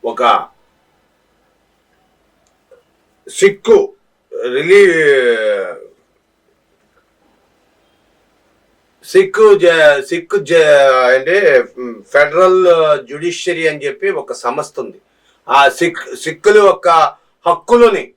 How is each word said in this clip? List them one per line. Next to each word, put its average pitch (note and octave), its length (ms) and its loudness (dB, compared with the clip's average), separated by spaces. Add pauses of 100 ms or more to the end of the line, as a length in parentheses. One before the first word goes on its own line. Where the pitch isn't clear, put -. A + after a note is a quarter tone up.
ఒక A#2 420 -2 (3000)
సిక్కు G3+ 540 2 (500)
రిలీ-, B2+ 1300 2 (3250)
సిక్కు F#3+ 520 -4
జ-, D#3+ 460 2
సిక్కు E3+ 360 -8
జ-, C#3+ 160 -4 (600)
అంటే C#3+ 480 0 (480)
ఫెడరల్ F3+ 560 2 (400)
జ్యుడిషియరీ E3 600 -6
అని D3 180 -6
చెప్పి C#3+ 240 -6
ఒక C#3 240 -8
సంస్థ A#2+ 460 -8
ఉంది. - 220 -14 (480)
ఆ C3+ 200 4
సిక్-, - 460 -6
సిక్కుల G3+ 420 0
యొక్క F#3+ 320 2 (580)
హక్కులని G#3+ 680 0